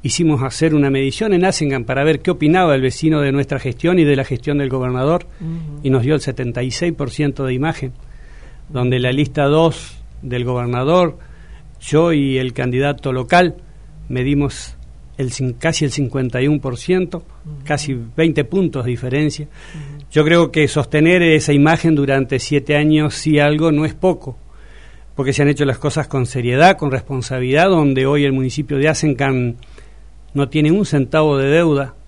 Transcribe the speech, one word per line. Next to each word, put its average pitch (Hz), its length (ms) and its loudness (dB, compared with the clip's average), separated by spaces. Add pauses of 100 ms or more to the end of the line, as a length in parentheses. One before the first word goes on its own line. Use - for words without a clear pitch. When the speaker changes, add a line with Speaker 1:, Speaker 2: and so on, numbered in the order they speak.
Speaker 1:
hicimos 151 400 0
hacer 156 320 0
una 143 160 4
medición 135 440 0
en 180 100 4
Asencan 139 400 -2
para 131 180 -2
ver 151 180 2
qué 185 100 -2
opinaba 160 440 4
el 135 60 2
vecino 147 400 0
de 139 120 0
nuestra 139 280 -2
gestión 165 380 0
y 160 60 6
de 143 120 4
la 135 80 -2
gestión 143 340 -4
del 135 120 -2
gobernador, 131 560 -2 (140)
Speaker 2:
Ujú. 160 420 -10
Speaker 1:
y 139 80 0
nos 131 120 4
dio 143 120 2
el 139 80 -2
setenta 123 400 -4
y 131 80 -4
seis 170 220 -2
por 139 180 -6
ciento 139 340 -2
de 127 100 -2
imagen, 139 380 -4 (800)
donde 127 280 0
la 127 140 0
lista 143 320 0
dos 156 540 0 (240)
del 123 220 -6
gobernador, 127 720 0 (640)
yo 165 320 2
y 139 260 0
el 127 140 -4
candidato 131 600 -2
local, 175 440 2 (520)
medimos 139 680 -2 (440)
el 127 140 -4
cin-, 127 260 -4
casi 160 260 0
el 131 60 -2
cincuenta 127 500 -4
y 139 80 2
un 151 120 2
por 123 180 -6
ciento, 180 400 -2
Speaker 2:
Ujú. 147 460 -16
Speaker 1:
casi 143 300 -4 (220)
veinte 160 280 2
puntos 160 420 -2
de 123 60 -2
diferencia. 139 560 -4
Speaker 2:
Ujú. 147 600 -16
Speaker 1:
Yo 151 140 2
creo 165 260 4
que 151 160 2
sostener 156 560 2
esa 156 300 4
imagen 156 420 4
durante 135 440 0
siete 143 360 0
años, 151 400 2
si 151 240 0
algo, 151 320 2
no 151 140 2
es 151 80 -4
poco, - 460 -2 (760)
porque 135 200 -2
se 147 80 0
han 143 60 4
hecho 147 180 0
las 135 100 0
cosas 151 320 -4
con 131 160 -2
seriedad, 131 540 2
con 147 120 -2
responsabilidad, 131 800 0
donde 139 380 4
hoy 143 180 2
el 139 80 2
municipio 135 460 -2
de 147 100 2
Asencan 131 680 0 (760)
no 139 160 -2
tiene 151 220 2
un 196 160 2
centavo 147 500 2
de 135 120 0
deuda 147 460 2 (140)